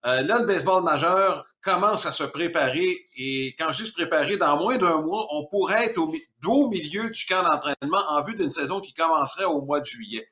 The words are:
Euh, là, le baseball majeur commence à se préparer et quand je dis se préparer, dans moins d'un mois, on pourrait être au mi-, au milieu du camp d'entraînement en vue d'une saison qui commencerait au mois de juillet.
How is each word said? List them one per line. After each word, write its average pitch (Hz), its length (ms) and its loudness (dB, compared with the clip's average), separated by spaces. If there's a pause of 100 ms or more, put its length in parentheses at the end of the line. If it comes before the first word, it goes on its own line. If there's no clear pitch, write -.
Euh, 127 160 2
là, 220 200 2
le - 40 0
baseball 185 380 2
majeur 165 640 2 (180)
commence 196 420 2
à 156 60 -4
se 156 120 -4
préparer 160 800 -2 (140)
et 131 400 -4
quand 160 140 -2
je 143 120 -6
dis - 60 -10
se - 60 -20
préparer, 165 420 0
dans 147 200 4
moins 220 200 0
d'un 170 240 2
mois, 185 300 -2
on 151 160 -4
pourrait 202 380 2
être 190 120 -2
au 160 140 0
mi-, 160 100 -8 (240)
au 262 240 4
milieu 190 400 -4
du - 160 -8
camp 185 160 0
d'entraînement 147 680 0
en 147 120 2
vue 220 140 -6
d'une 170 160 -2
saison 160 280 -4
qui 190 140 -16
commencerait 165 520 0
au 151 180 0
mois 147 160 0
de 131 60 -8
juillet. 110 460 -10